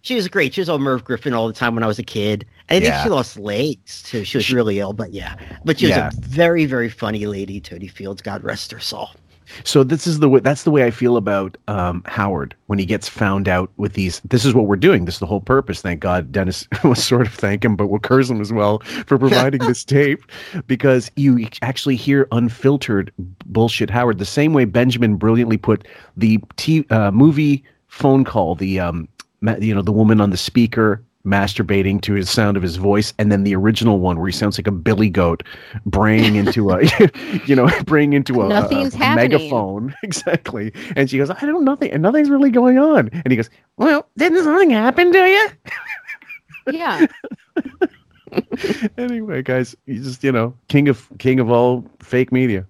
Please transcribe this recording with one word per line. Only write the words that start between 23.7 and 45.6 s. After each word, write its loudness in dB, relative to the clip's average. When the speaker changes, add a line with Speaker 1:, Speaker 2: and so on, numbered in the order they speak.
Speaker 2:
Howard 0
the -4
same 0
way 4
Benjamin 2
brilliantly 2
put -2
the 2
t-, 0
uh, 2
movie 2
phone 2
call, -2
the, -4
um, -6
ma-, 0
you -2
know, 0
the -2
woman 4
on 4
the -2
speaker 0
masturbating 0
to -4
his -2
sound 2
of -2
his -4
voice, 0
and 2
then 2
the 0
original 2
one 0
where -4
he -4
sounds -2
like -6
a 0
billy 0
goat 0
braying 2
into 0
a, 2
<laughs> -8
you 2
know, 4
braying 2
into 0
a, 2
a, 0
Speaker 3:
Nothing's 0
Speaker 2:
a -10
Speaker 3:
happening. 2
Speaker 2:
megaphone. -2
<laughs> -10
Exactly. -4
And 2
she -2
goes, 0
"I -6
don't, 0
nothing, 0
and -2
nothing's 4
really 4
going 4
on." 4
And -6
he 4
goes, -2
"Well, 0
didn't 2
something 4
happen 4
to 6
you?" 4